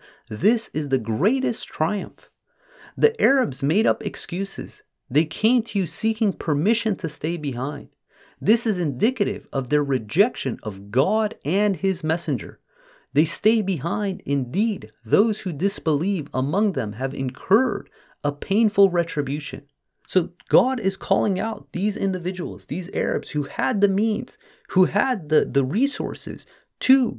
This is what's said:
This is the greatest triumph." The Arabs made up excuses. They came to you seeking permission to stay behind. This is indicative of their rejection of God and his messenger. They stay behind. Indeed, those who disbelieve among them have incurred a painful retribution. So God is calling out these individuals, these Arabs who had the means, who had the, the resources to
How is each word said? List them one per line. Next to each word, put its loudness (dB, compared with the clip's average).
This 2
is -2
the 2
greatest 0
triumph." -4
The 2
Arabs 2
made 2
up 0
excuses. -8
They 2
came 0
to -4
you 0
seeking 0
permission 0
to -6
stay -4
behind. -6
This 4
is 2
indicative 0
of -2
their 2
rejection 0
of -8
God 0
and 0
his -2
messenger. -4
They 4
stay 2
behind. -2
Indeed, -2
those 2
who -4
disbelieve -2
among 0
them -4
have -6
incurred 0
a 2
painful 2
retribution. -4
So 2
God 4
is 0
calling 2
out -6
these 0
individuals, -4
these -6
Arabs -2
who -2
had -2
the 6
means, -2
who 4
had -2
the, 4
the 0
resources -4
to 4